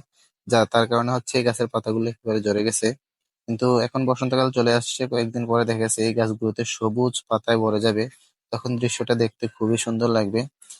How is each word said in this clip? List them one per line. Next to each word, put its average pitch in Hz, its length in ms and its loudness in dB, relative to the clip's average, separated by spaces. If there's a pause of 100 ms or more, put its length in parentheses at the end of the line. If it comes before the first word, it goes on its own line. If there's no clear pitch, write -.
(460)
যা 113 200 4
তার 117 220 2
কারণে 120 240 0
হচ্ছে 123 240 -6
এই 123 80 2
গাছের 117 240 0
পাতাগুলো 113 420 -2
একেবারে 110 300 -4
ঝরে 104 240 0
গেছে। 110 240 0 (600)
কিন্তু 117 180 0 (140)
এখন 135 260 -2
বসন্তকাল 131 440 0
চলে 117 240 2
আসছে, 120 340 -2
কয়েকদিন 120 380 -2
পরে 117 180 2
দেখা 113 160 -2
গেছে 113 220 -2
এই 113 120 2
গাছগুলোতে 110 520 -2
সবুজ 120 480 -2 (120)
পাতায় 113 320 0
ভরে 107 220 2
যাবে, 110 240 0 (480)
তখন 120 260 -6
দৃশ্যটা 120 360 -2
দেখতে 117 340 -2
খুবই 110 300 -2
সুন্দর 117 320 -2
লাগবে। 110 300 0 (400)